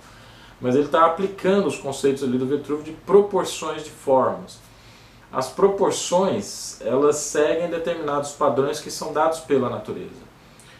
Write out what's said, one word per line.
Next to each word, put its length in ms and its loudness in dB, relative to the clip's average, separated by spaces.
mas 160 2
ele 120 2
tá 180 6
aplicando 600 0
os 120 -4
conceitos 440 -2
ali 140 0
do 80 0
Vitrúvio 400 -4
de 80 -12
proporções 920 0
de 80 -16
formas. 680 0
As 160 -4
proporções, 1300 0
elas 340 2
seguem 540 0
determinados 640 -4
padrões 460 0
que 120 -12
são 240 -8
dados 260 2
pela 300 0
natureza. 600 -12